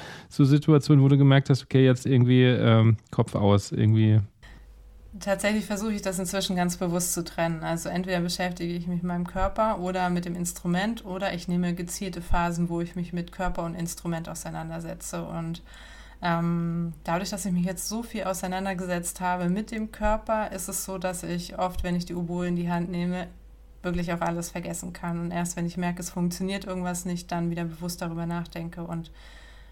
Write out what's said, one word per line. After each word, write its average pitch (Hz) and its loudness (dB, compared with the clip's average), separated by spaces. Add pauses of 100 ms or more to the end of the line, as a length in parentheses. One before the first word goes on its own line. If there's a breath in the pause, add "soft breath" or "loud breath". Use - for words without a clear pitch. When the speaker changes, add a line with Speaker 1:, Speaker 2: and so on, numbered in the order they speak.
(280 loud breath)
Speaker 1:
so - 2
Situationen, 143 8
wo 135 8
du 139 8
gemerkt 139 8
hast, 131 2
„Okay, 131 6
jetzt 127 4
irgendwie, 127 6
ähm, 113 6 (140)
Kopf - 0
aus“, 101 4
irgendwie? 107 6 (1000 soft breath)
Speaker 2:
Tatsächlich 202 0
versuche 208 -2
ich 208 -4
das 190 -2
inzwischen 190 -2
ganz 180 0
bewusst 175 0
zu 170 -2
trennen. 165 -4
Also 165 -4
entweder 180 -2
beschäftige 175 -4
ich 175 -6
mich 175 -2
mit - -
meinem 175 -2
Körper 196 0
oder 180 -2
mit 175 -2
dem 175 -6
Instrument 180 -2
oder 185 -4
ich 170 -10
nehme 175 0
gezielte 175 -8
Phasen, 170 2
wo 170 -4
ich 170 -8
mich 175 -8
mit 175 -6
Körper 180 -4
und 170 -6
Instrument 170 -6
auseinandersetze. 165 -10
Und, 165 -8 (600 soft breath)
ähm, 170 0 (100)
dadurch, 180 -2
dass 202 -6
ich 190 -2
mich 175 2
jetzt 185 -4
so 220 -4
viel 226 -8
auseinandergesetzt 185 -4
habe 180 0
mit 214 -2
dem 220 -6
Körper, 214 0
ist 190 -8
es 190 -6
so, 190 -6
dass 180 -4
ich 175 -6
oft, 180 -2
wenn 175 0
ich 175 -2
die 175 -8
Oboe 175 -4
in 175 0
die 175 0
Hand 170 -2
nehme, 180 -4 (560)
wirklich 175 -2
auch 170 -4
alles 170 -2
vergessen 170 -8
kann. 170 -6
Und 170 -4
erst 175 -4
wenn 170 -2
ich 170 -8
merke, 175 -2
es 175 -8
funktioniert 190 -4
irgendwas 180 -4
nicht, 175 -6
dann 170 -2
wieder 170 -4
bewusst 170 -8
darüber 170 -6
nachdenke. 170 -8
Und 165 -8 (600 soft breath)